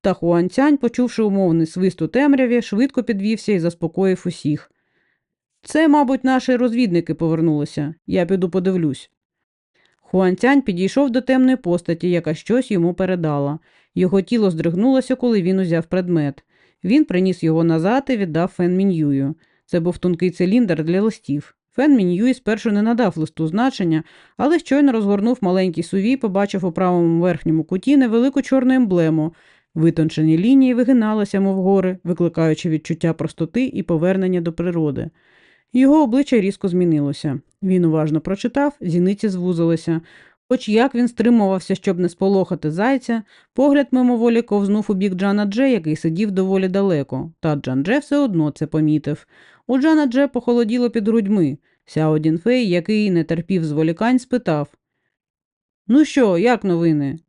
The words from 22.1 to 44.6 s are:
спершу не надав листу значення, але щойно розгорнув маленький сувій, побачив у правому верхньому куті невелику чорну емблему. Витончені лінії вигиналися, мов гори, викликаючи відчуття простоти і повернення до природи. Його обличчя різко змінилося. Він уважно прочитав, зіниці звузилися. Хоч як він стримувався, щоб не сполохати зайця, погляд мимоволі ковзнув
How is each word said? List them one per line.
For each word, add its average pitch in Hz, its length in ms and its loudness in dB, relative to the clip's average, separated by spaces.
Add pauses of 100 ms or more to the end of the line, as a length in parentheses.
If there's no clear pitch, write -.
спершу 214 380 -4
не 202 100 2
надав 226 360 0
листу 156 280 -4
значення, 160 560 -2 (340)
але 302 220 0
щойно 277 340 2
розгорнув 208 480 0
маленький 180 420 0
сувій, 196 340 -2
побачив 202 480 -2
у 180 80 -2
правому 170 500 2
верхньому 160 420 0
куті 190 320 0
невелику 254 460 2
чорну 262 320 2
емблему. 165 600 0 (400)
Витончені 160 640 2
лінії 254 360 4
вигиналися, 214 680 0
мов 196 160 0
гори, 185 480 0
викликаючи 165 680 0
відчуття 160 420 -4
простоти 160 520 -4
і 196 180 -6
повернення 180 580 0
до 170 120 -6
природи. 160 580 -4 (600)
Його 269 300 4
обличчя 262 380 0
різко 196 280 -2
змінилося. 156 720 0 (220)
Він 185 220 2
уважно 156 360 0
прочитав, 247 600 -4
зіниці 185 480 0
звузилися. 170 720 -2 (480)
Хоч 254 200 -4
як 226 260 2
він 240 140 0
стримувався, 214 640 0
щоб 185 240 -4
не 175 100 0
сполохати 190 600 -2
зайця, 233 520 -2 (320)
погляд 277 360 2
мимоволі 240 520 2
ковзнув 202 460 0